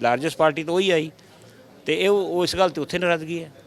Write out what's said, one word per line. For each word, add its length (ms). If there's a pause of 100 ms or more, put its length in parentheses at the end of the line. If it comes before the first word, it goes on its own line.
ਲਾਰਜੈਸਟ 360
ਪਾਰਟੀ 260
ਤਾਂ 100
ਉਹੀ 180
ਆਈ। 200 (760)
ਤੇ 180
ਇਹ 60
ਉਹ, 180
ਉਹ 160
ਇਸ 120
ਗੱਲ 140
'ਤੇ 120
ਉੱਥੇ 180
ਨਾਰਾਜ਼ਗੀ 440
ਹੈ। 80 (160)